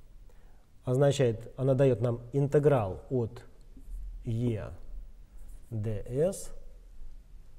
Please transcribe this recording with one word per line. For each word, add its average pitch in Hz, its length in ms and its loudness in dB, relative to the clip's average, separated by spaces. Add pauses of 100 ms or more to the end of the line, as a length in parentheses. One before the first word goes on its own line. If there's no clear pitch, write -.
(840)
означает, 131 760 4
она 135 160 4
даёт 131 260 6
нам 120 220 0 (100)
интеграл 139 760 4
от 120 340 -2 (800)
Е 113 460 -2 (1000)
Д 110 380 -4
С 165 420 -2 (1080)